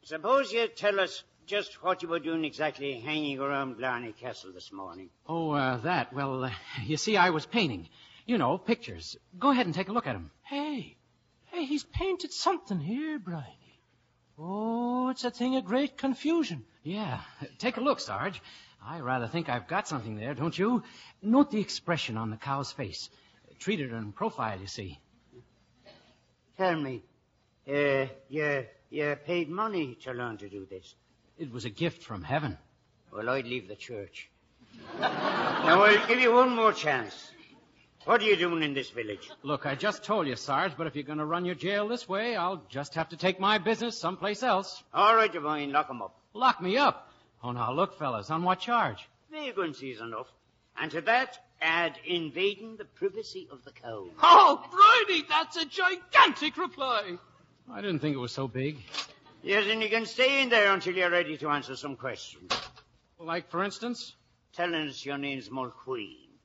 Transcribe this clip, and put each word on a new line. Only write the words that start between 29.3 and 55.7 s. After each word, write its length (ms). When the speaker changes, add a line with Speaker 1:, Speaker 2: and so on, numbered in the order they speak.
Speaker 1:
money 540
to 80
learn 260
to 100
do 220
this? 240
Speaker 2:
It 160
was 140
a 40
gift 320
from 200
heaven. 340
Speaker 1:
Well, 160
I'd 180
leave 220
the 80
church. 540
Now, 840
I'll 240
give 140
you 120
one 220
more 180
chance. 580
What 160
are 20
you 120
doing 260
in 100
this 160
village? 420
Speaker 2:
Look, 240
I 80
just 300
told 220
you, 100
Sarge, 420
but 80
if 80
you're 100
gonna 220
run 180
your 100
jail 320
this 220
way, 260
I'll 360
just 240
have 160
to 80
take 200
my 200
business 420
someplace 420
else. 400
Speaker 1:
All 200
right, 160
Devine, 400
lock 200
'em 100
up. 180
Speaker 2:
Lock 300
me 160
up? 320
Oh, 100
now, 200
look, 260
fellas, 320
on 120
what 180
charge? 460
Speaker 1:
Vagrancy's 720
enough. 280
And 160
to 100
that, 360
add 460
invading 680
the 80
privacy 680
of 140
the 80
cow. 340
Speaker 3:
Oh, 480
Bryony, 580
that's 280
a 100
gigantic 920